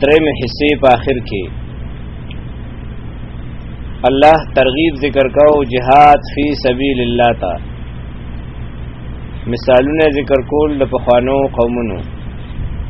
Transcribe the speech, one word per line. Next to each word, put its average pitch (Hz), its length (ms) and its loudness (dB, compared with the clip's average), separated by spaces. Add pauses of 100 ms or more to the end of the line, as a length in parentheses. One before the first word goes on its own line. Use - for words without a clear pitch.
درېمې 151 380 4
حصې 147 320 0 (100)
په 139 60 6 (100)
آخر 131 200 -2 (120)
کې 95 140 -4 (2750)
الله 147 280 6 (200)
ترغیب 139 360 2 (120)
ذکر 135 200 2 (120)
کو 147 100 8 (280)
جهاد 139 460 6 (120)
فی 143 120 -2 (200)
سبیل 131 420 0
الله 120 240 2 (140)
ته، 87 80 -2 (2000)
مثالونه 135 520 4 (140)
ذکر 135 200 2 (120)
کول 151 180 2 (100)
د 135 40 2 (140)
پخوانو 123 420 2 (220)
قومونو. 117 380 -2 (920)